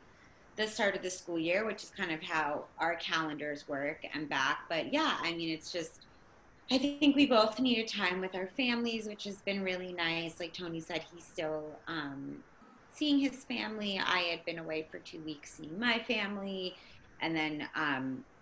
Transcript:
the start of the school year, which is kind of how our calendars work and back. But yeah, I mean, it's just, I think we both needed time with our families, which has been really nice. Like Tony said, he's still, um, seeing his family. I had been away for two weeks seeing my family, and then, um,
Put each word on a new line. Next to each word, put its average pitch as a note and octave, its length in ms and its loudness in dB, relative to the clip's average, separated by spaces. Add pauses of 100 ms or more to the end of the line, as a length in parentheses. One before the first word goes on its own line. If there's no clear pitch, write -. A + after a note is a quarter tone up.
(580)
the G#3+ 100 2
start G#3 280 2
of - 60 -2
the F#3 80 -2
school F3 300 -4
year, F3 260 2
which G3+ 180 -4
is - 80 -14
kind F3+ 200 -4
of D#3+ 120 -4
how D#3 420 0 (140)
our E3 160 2
calendars D3+ 720 -2
work C#3+ 360 -4 (100)
and D3 140 -4
back. C#3+ 420 2
But D#3 220 0
yeah, C#4+ 300 2
I E3+ 120 -2
mean, E3 160 -2
it's D#3+ 220 -6
just, E3 340 -6 (680)
I C4 60 6
think C#4+ 380 4
we C#4+ 100 8
both A3 340 6
needed A#3 280 4
time F#3 320 2
with F#3 160 -2
our F#3 120 -2 (100)
families, A#3 480 0
which G#3 200 -8
has G3 160 -6
been G3 220 0
really F#3 300 -2
nice. E3 460 0
Like F3 140 -6
Tony E3 280 -4
said, D#3+ 220 -4 (100)
he's E3+ 120 -16
still, D#3 640 -4
um, C#3+ 560 -6 (480)
seeing D4 280 4
his C4+ 240 0
family. G#3+ 560 -2
I F3+ 200 4
had E3+ 260 -2
been E3 140 -4
away D#3 300 -4
for F3 100 -10
two - 220 -12
weeks D#3 340 -8
seeing D#3 240 -8
my A#3 200 4
family, G3 760 -2 (460)
and D#3+ 140 0
then, D3+ 400 0
um, C3 480 0 (180)